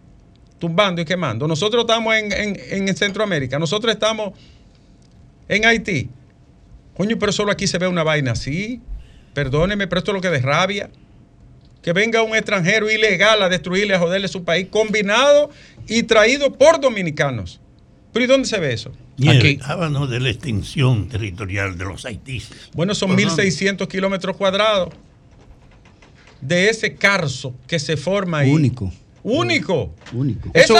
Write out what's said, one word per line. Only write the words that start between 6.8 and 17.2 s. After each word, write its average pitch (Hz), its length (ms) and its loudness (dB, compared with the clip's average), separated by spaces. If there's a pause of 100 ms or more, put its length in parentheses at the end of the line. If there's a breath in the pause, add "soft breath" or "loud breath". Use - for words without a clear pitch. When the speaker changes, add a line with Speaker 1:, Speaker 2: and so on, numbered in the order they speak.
Speaker 1:
Coño, 208 220 -2
pero 202 140 0
solo 208 180 0
aquí 196 160 -2
se 170 120 -2
ve 185 100 0
una 170 160 0
vaina 151 280 0
así. 208 480 -6 (540 soft breath)
Perdóneme, 165 540 0
pero 175 100 -2
esto 180 140 -2
es - 20 0
lo 190 60 -4
que 180 100 -2
de 143 100 2
rabia. 180 480 0 (960)
Que 170 100 -2
venga 220 300 2
un 220 120 -2
extranjero 214 560 0
ilegal 214 520 4
a 185 60 2
destruirle, 180 460 0
a 180 60 4
joderle 185 280 0
su 180 160 -8
país, 170 260 -2
combinado 220 800 4 (360 loud breath)
y 226 160 0
traído 233 520 4
por 311 260 6
dominicanos. 160 800 -2 (520)